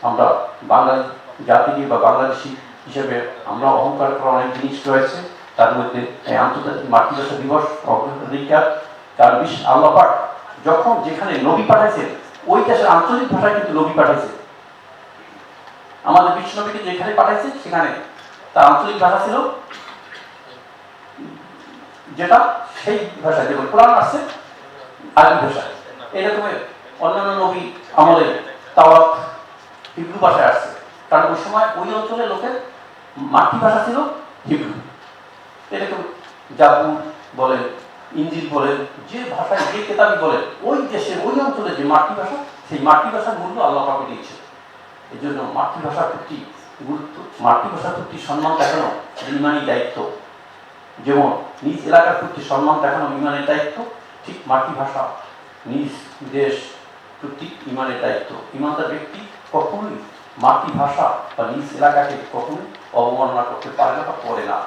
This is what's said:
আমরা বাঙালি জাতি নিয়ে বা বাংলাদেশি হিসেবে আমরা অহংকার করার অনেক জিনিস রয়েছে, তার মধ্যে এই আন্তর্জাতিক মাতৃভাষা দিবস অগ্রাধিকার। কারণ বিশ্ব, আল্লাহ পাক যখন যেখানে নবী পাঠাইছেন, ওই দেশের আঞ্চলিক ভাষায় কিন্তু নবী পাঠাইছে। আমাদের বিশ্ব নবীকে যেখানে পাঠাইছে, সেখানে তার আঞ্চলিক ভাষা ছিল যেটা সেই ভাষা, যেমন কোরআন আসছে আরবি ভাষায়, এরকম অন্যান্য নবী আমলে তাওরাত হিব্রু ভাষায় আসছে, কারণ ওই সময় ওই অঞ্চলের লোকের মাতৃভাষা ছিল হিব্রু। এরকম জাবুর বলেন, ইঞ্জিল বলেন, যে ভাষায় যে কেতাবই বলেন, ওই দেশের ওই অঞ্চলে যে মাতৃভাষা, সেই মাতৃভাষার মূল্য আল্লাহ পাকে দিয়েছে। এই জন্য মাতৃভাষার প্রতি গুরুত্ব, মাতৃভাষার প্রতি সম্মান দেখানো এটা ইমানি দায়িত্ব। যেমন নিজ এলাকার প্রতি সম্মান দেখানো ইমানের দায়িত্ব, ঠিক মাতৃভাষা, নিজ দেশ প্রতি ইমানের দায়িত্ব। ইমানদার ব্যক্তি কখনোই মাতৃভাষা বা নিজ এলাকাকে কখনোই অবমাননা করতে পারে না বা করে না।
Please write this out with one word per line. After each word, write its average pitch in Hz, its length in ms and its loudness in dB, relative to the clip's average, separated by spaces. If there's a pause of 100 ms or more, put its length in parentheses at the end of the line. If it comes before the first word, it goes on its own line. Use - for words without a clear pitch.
আমরা - 460 2 (160)
বাঙালি 131 400 4 (440)
জাতি - 240 4
নিয়ে 139 160 -4
বা 120 100 0
বাংলাদেশি 131 580 2 (300)
হিসেবে 127 460 -6 (140)
আমরা 127 240 0
অহংকার 135 420 2
করার 135 240 0
অনেক 127 260 -2
জিনিস 139 260 -6
রয়েছে, 135 300 2 (380)
তার 117 200 6
মধ্যে 123 240 -4 (260)
এই - 120 -2
আন্তর্জাতিক - 520 -2
মাতৃভাষা 135 460 2
দিবস 139 280 0 (240)
অগ্রাধিকার। 139 960 0 (360)
কারণ - 220 8
বিশ্ব, - 260 -4
আল্লাহ 151 300 6
পাক - 320 6 (380)
যখন 165 380 2
যেখানে 160 400 -4
নবী 165 200 2
পাঠাইছেন, - 420 4 (420)
ওই - 160 4
দেশের 240 240 2
আঞ্চলিক 240 420 2
ভাষায় 208 300 2
কিন্তু 156 220 -2
নবী 156 140 0
পাঠাইছে। - 320 2 (1800)
আমাদের - 280 6
বিশ্ব 208 300 -4
নবীকে 208 300 -6
যেখানে 180 220 -4
পাঠাইছে, 208 360 2 (140)
সেখানে 165 260 -2 (640)
তার - 120 6
আঞ্চলিক 202 340 2
ভাষা 185 260 4
ছিল 247 260 -2 (2750)
যেটা - 420 4 (260)
সেই 214 140 0 (240)
ভাষা, 156 220 0
যেমন - 260 -4
কোরআন - 180 10
আসছে - 280 4 (1000)
আরবি 151 320 6
ভাষায়, - 720 -8
এরকম 208 260 -2 (520)
অন্যান্য 196 320 0
নবী 180 280 0 (360)
আমলে 165 440 4 (360)
তাওরাত 160 420 8 (800)
হিব্রু 165 240 -8
ভাষায় 170 240 4
আসছে, - 220 2 (420)
কারণ 156 200 4
ওই 165 60 -2 (100)
সময় 214 300 0
ওই 214 180 -6
অঞ্চলের 233 360 -4
লোকের 247 340 -6 (540)
মাতৃভাষা 220 680 2
ছিল 240 120 -2 (520)
হিব্রু। - 240 -4 (1000)
এরকম 196 280 -6 (540)
জাবুর 151 380 6 (400)
বলেন, 131 240 0 (560)
ইঞ্জিল 156 340 -4
বলেন, 139 260 0 (340)
যে 247 200 -10
ভাষায় - 300 -2
যে 208 240 -4
কেতাবই 214 340 2
বলেন, 156 240 0 (220)
ওই 277 140 0 (140)
দেশের 196 320 -6
ওই 254 160 0
অঞ্চলে 208 360 -4
যে 139 80 -6
মাতৃভাষা, 202 520 0 (340)
সেই 143 100 -6
মাতৃভাষার 180 600 2
মূল্য 208 220 -6
আল্লাহ 143 240 0
পাকে 139 200 -4
দিয়েছে। - 400 -16 (680)
এই 120 100 -18
জন্য 143 180 -6 (140)
মাতৃভাষার - 560 -4
প্রতি - 360 -12 (420)
গুরুত্ব, 147 300 -8 (220)
মাতৃভাষার 120 560 0
প্রতি - 220 -12 (100)
সম্মান 160 300 -2
দেখানো 156 300 0 (300)
এটা 135 180 -10
ইমানি 147 300 -2
দায়িত্ব। - 460 -4 (960)
যেমন 143 240 4 (340)
নিজ 156 240 -4
এলাকার 165 280 6
প্রতি - 260 -8
সম্মান 143 400 0
দেখানো 139 240 0
ইমানের 143 400 -4
দায়িত্ব, 151 400 -2 (400)
ঠিক - 100 -14 (120)
মাতৃভাষা, 147 560 -2 (600)
নিজ 143 260 -6 (400)
দেশ 139 240 0 (640)
প্রতি 143 280 -14 (180)
ইমানের 131 340 -6
দায়িত্ব। - 340 -4 (180)
ইমানদার 151 340 -4
ব্যক্তি 151 320 -10 (340)
কখনোই - 420 -4 (420)
মাতৃভাষা - 800 0 (200)
বা - 60 -2
নিজ 143 340 -8
এলাকাকে 143 380 2 (180)
কখনোই 101 320 -8 (280)
অবমাননা 120 500 0
করতে - 340 -8
পারে - 200 2
না - 60 -6
বা - 100 -8 (100)
করে - 220 -6
না। - 220 -4